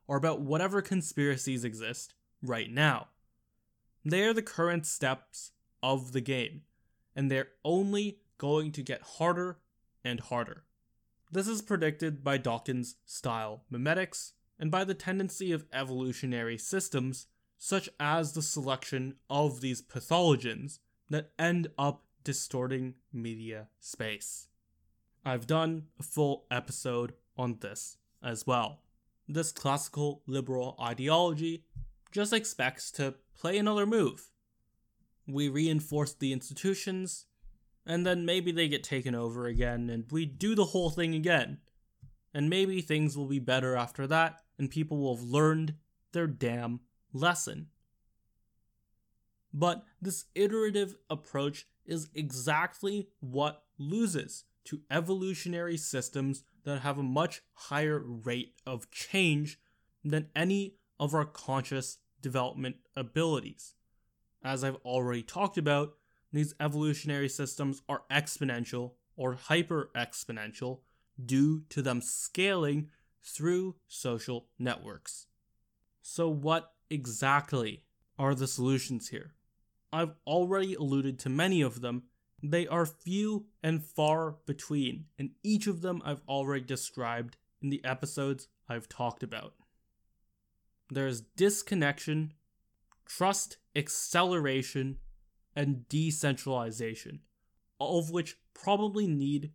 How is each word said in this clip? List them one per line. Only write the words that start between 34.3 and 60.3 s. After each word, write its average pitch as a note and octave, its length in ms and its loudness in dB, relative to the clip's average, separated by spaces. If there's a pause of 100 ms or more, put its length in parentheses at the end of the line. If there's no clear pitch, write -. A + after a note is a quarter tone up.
We C#3+ 220 0
reinforce D3 640 2
the C3+ 180 0
institutions, F#3 920 -2 (600)
and E3+ 200 2
then F3 200 2
maybe F3 260 2
they E3 160 4
get C#3+ 160 0
taken B2+ 300 -2
over A#2 320 -2
again, A#2+ 440 0
and A2+ 220 -4
we D#3+ 140 0
do G3 300 0
the G3+ 100 6
whole F3 240 2
thing E3 240 2
again. D#3 440 2 (760)
And D3 160 2
maybe F#3+ 320 2
things D3+ 360 2
will C#3 100 -2
be C#3 120 0
better B2+ 360 4
after B2 320 -2
that, D#3+ 340 4 (160)
and C#3 120 -2
people D#3 280 0
will C3+ 180 2
have A#2+ 100 -8
learned D#3 500 4 (360)
their E3+ 160 0
damn A#2+ 540 -2 (320)
lesson. D#3 540 0 (1900)
But E3+ 300 2 (180)
this F#3 240 -4 (100)
iterative G3+ 600 2 (140)
approach C#3+ 560 -4 (200)
is D#3+ 280 -6
exactly D#3 960 -2 (100)
what C#3+ 440 -2 (140)
loses F3 680 -2 (200)
to D3+ 240 -8
evolutionary F3 880 -2
systems C3+ 640 -4 (200)
that C#3 180 -4
have C#3 160 -2
a C#3 60 -2
much C#3+ 400 0 (100)
higher D3+ 460 0
rate A#2+ 560 -6 (100)
of B2+ 240 -8
change D3+ 720 2 (440)
than D3+ 320 0